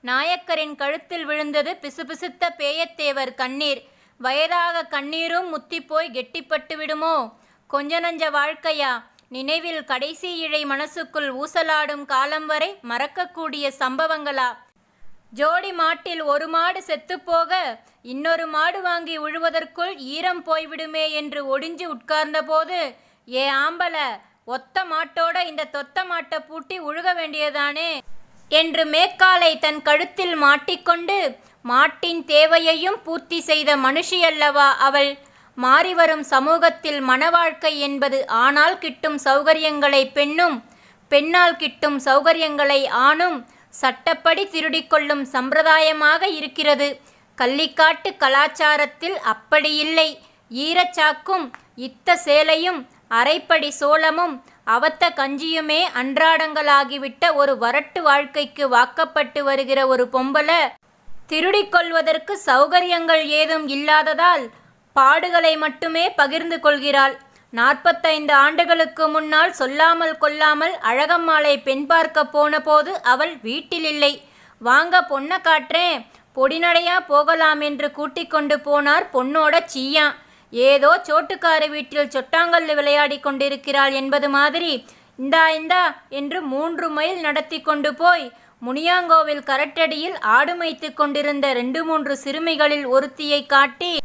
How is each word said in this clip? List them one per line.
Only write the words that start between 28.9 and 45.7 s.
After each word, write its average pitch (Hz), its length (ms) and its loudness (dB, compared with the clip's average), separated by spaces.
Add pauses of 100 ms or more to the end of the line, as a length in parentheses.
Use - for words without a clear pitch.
தன் 302 220 -2
கழுத்தில் 349 540 0
மாட்டிக்கொண்டு 320 1000 0 (260)
மாட்டின் 311 600 0
தேவையையும் 320 800 2
பூர்த்தி 339 380 -8
செய்த 294 360 0
மனுஷியல்லவா 294 1000 2
அவள். 277 540 0 (240)
மாறிவரும் 320 680 2
சமூகத்தில் 302 800 0
மனவாழ்க்கை 320 760 0
என்பது 277 480 -2
ஆணால் 294 500 2
கிட்டும் 302 460 -6
சௌகரியங்களை 285 880 2
பெண்ணும், 294 520 0 (460)
பெண்ணால் 339 460 4
கிட்டும் 294 440 -4
சௌகரியங்களை 285 880 2
ஆணும் 294 560 2 (240)
சட்டப்படி 330 760 0
திருடிக்கொள்ளும் 311 760 -2
சம்பிரதாயமாக 311 1000 2